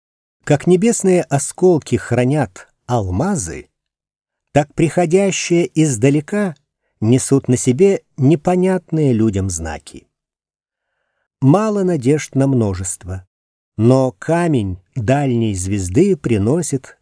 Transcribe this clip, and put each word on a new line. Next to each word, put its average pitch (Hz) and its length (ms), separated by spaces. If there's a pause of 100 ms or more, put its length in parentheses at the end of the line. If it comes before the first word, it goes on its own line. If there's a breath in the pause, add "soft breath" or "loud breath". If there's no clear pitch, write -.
(440)
Как 147 220
небесные 185 560
осколки 147 720
хранят 123 760 (140)
алмазы, 104 840 (840)
так 151 220
приходящие 175 1000
издалека 151 840 (440)
несут 127 480
на 123 80
себе 127 460 (140)
непонятные 165 960
людям 101 380
знаки. 82 580 (1300)
Мало 202 440
надежд 147 500
на 135 120
множество, 95 800 (500)
но 127 360
камень 151 680 (180)
дальней 120 580
звезды 98 600
приносит 123 840